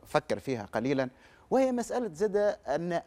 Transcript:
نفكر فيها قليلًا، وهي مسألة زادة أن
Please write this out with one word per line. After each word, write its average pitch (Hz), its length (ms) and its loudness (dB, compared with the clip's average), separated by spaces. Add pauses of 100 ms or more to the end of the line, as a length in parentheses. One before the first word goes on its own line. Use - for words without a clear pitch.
نفكر 113 340 0
فيها 113 340 -4
قليلًا، 131 380 0 (400)
وهي 262 220 4
مسألة 240 420 -4
زادة 208 360 2
أن 170 560 -2